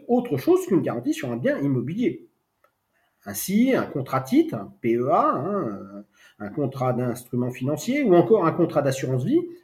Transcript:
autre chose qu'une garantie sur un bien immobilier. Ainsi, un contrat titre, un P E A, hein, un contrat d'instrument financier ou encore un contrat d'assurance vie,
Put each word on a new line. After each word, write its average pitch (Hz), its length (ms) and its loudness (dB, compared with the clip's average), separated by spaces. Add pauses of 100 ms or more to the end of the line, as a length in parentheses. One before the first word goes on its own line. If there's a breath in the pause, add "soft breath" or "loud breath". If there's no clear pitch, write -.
autre 240 300 0
chose 359 300 2
qu'une 156 160 2
garantie 120 320 -4
sur 123 160 -6
un 117 60 -4
bien 247 220 -2
immobilier. 143 680 -2 (960)
Ainsi, 220 480 0
un 113 100 2
contrat 131 380 -4
titre, 311 320 2
un 101 260 -10
P 117 160 2
E 123 140 0
A, 240 260 4
hein, 107 720 -6 (320 soft breath)
un 104 120 -10
contrat 131 440 -2
d'instrument 123 560 -4
financier 151 540 -2
ou 185 120 6
encore 175 300 6
un 156 60 4
contrat 151 320 0
d'assurance 131 420 -2
vie, 302 160 2 (220 loud breath)